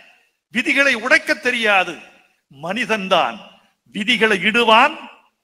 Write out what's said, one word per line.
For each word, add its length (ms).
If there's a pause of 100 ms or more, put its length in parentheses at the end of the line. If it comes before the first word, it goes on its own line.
(540)
விதிகளை 420
உடைக்க 440
தெரியாது. 540 (580)
மனிதன்தான் 840 (580)
விதிகளை 460
இடுவான், 540 (480)